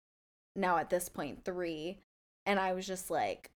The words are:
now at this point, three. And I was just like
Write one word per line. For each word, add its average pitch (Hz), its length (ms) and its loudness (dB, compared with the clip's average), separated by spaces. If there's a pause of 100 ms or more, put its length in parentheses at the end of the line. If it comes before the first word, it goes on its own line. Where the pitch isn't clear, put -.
(560)
now 180 220 4
at 151 120 0
this 180 200 2
point, 147 360 -6
three. 175 540 -4 (460)
And 202 140 4
I 190 140 2
was 190 140 -2
just 185 240 -6
like 107 440 0